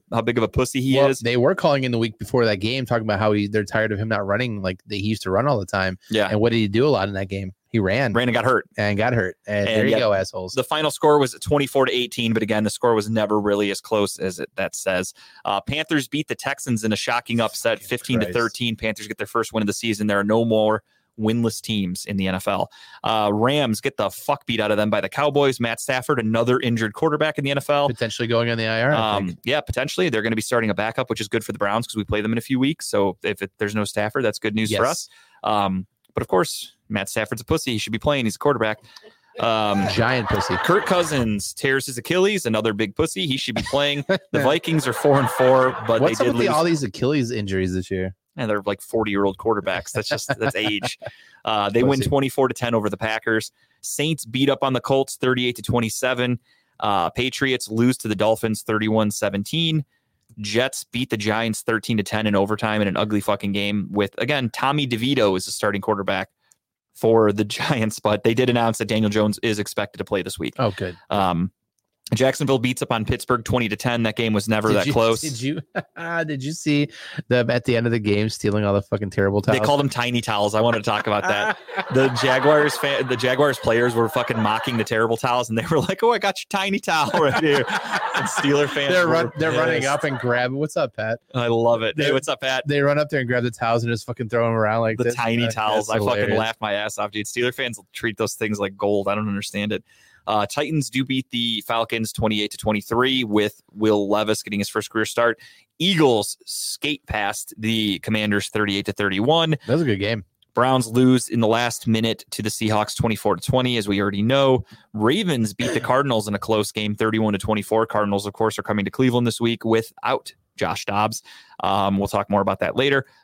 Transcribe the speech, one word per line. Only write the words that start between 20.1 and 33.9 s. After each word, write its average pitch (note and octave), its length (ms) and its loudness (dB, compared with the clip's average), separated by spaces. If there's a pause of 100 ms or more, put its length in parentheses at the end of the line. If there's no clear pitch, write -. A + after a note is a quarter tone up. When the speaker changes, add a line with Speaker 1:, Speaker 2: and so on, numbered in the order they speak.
Speaker 1:
are G2+ 60 2
no A2 200 4
more A2 380 2 (380)
winless A2 420 0
teams G2 440 -4
in G2+ 120 -4
the F#2+ 100 0
N F#2 60 0
F F#2 120 -4
L. G2 240 -2 (340)
Uh, G#2+ 280 2
Rams A#2+ 480 0
get - 160 -4
the G2+ 140 0
fuck - 340 -4
beat A2+ 160 -2
out G#2+ 100 0
of G#2 60 4
them G#2+ 140 0
by G#2 100 0
the G2 80 -4
Cowboys. C#3 500 2
Matt A#2 220 -2
Stafford, B2+ 380 -2
another A#2 420 2
injured A2+ 320 0
quarterback D3+ 460 0
in C#3+ 60 -4
the C#3 80 0
N C#3 40 0
F C#3 140 -4
L. C#3+ 180 2
Speaker 2:
Potentially A#2 400 -4
going A#2 220 2
on A#2 80 -2
the A2+ 80 -2
I A2+ 160 0
R, C3+ 100 2
I A2 240 2
Speaker 1:
Um, G2+ 120 -2
Speaker 2:
think. E2+ 160 -8
Speaker 1:
yeah, C#3+ 180 0
potentially. D3+ 480 -2
They're A2 120 0
gonna A2+ 140 0
be A2 60 -2
starting A2+ 260 0
a G2 60 0
backup, A2 340 -2
which A2+ 140 -2
is G#2+ 60 -6
good A2+ 140 0
for - 100 -8
the G#2 60 -6
Browns G#2 280 0
'cause - 100 -8
we G#2 80 -2
play G#2+ 160 -2
them A2 120 0
in A#2 60 0
a A2+ 40 -6
few C3 160 -2
weeks. C#3 280 0
So G2+ 360 0
if G2 180 -4
it, G2 160 -6
there's G#2 180 -2
no G#2+ 100 0
Stafford, G#2+ 420 -2